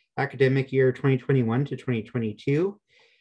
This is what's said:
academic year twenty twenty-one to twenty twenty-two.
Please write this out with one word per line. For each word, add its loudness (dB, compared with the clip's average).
academic 0
year 4
twenty 2
twenty-one 0
to -8
twenty -4
twenty-two. -2